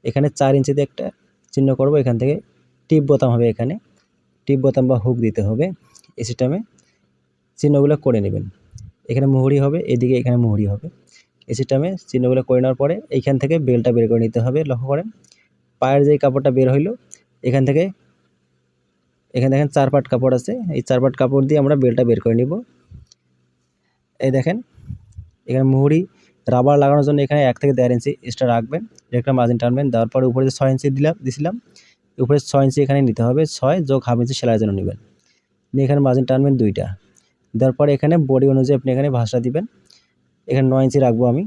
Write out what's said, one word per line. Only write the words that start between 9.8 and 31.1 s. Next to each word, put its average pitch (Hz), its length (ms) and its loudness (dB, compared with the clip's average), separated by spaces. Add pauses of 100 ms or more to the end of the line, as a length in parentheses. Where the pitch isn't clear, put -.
এদিকে 127 280 0
এখানে 123 240 0
মুহুরি 104 260 0
হবে। 107 160 -8 (600)
এই 127 100 -6
সিস্টেমে 135 300 -2 (200)
চিহ্নগুলো 127 400 0
করে 127 140 4
নেওয়ার 131 180 0
পরে 147 140 0 (200)
এইখান 135 260 0
থেকে 147 140 -2 (120)
বেল্টটা 123 280 2
বের 117 160 4
করে 117 140 2
নিতে 113 200 -2
হবে। 131 140 -2 (120)
লক্ষ্য 123 200 -6
করেন, 165 160 -4 (760)
পায়ের 135 260 2
যেই 147 160 4
কাপড়টা 135 340 0
বের 131 160 4
হইলো 156 180 0 (560)
এখান 135 220 0
থেকে, 151 140 2 (1500)
এখানে 131 200 0
দেখেন 139 220 0
চার 139 180 2
পার্ট 139 180 2
কাপড় 127 280 0
আছে, 202 140 -6 (240)
এই 120 100 -4
চার 127 140 2
পার্ট 131 180 0
কাপড় 135 280 2
দিয়ে 151 160 2
আমরা 143 180 2
বেল্টটা 123 280 2
বের 110 140 2
করে 113 180 0
নিব। 131 100 -2 (1700)
এই 135 180 0
দেখেন, 160 200 -2 (880)
এখানে 131 260 0
মুহুরি 143 280 2 (460)
রাবার 127 360 4
লাগানোর 143 240 2
জন্য 147 180 0
এখানে 147 240 0
এক 120 120 -2
থেকে 139 180 2
দেড় 123 160 2
ইঞ্চি 127 160 -4 (140)
এক্সট্রা 123 280 -4
রাখবেন, 120 280 -4 (380)
একটা 135 180 -2
মার্জিন 120 240 2
টানবেন। 127 320 0
দেওয়ার 113 200 0
পরে 131 180 2
উপরে 131 160 0
যে 131 100 -2
ছয় 135 160 0
ইঞ্চি 131 140 -2 (100)
দিলাম, 151 180 0 (100)